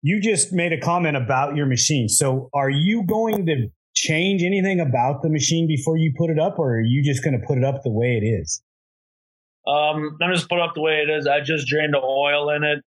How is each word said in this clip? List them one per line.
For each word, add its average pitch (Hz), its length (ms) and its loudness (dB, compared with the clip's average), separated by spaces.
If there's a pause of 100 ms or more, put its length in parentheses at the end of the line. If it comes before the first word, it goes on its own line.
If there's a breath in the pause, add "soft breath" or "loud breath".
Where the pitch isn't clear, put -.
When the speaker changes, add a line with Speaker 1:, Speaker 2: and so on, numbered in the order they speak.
Speaker 1:
you 190 180 0
just 196 320 0
made 175 200 0
a 160 80 -4
comment 165 360 0
about 135 400 0
your 143 100 0
machine. 127 420 0
So 131 460 0
are 139 160 0
you 185 360 0
going 214 400 0
to 135 220 0 (260)
change 175 480 0
anything 190 380 0
about 143 420 0
the 165 60 0
machine 165 380 2
before 160 320 0
you 160 180 2
put 170 140 0
it 156 80 0
up, 190 200 0
or 131 180 0
are 113 40 0
you 123 220 2
just 139 220 0
gonna 131 220 0
put 139 120 0
it 127 60 2
up 135 180 -2
the 127 80 -2
way 117 320 0
it - 20 0
is? 92 380 -2 (1040)
Speaker 2:
Um, 151 560 0
I'm 180 100 0
just 175 160 -2
put 175 100 0
it 175 40 2
up 160 120 -2
the 156 60 -6
way 156 260 2
it 151 40 -2
is. 151 160 0
I 143 140 2
just 143 260 -2
drained 151 260 0
the 143 80 2
oil 143 500 0
in 147 140 0
it 147 220 0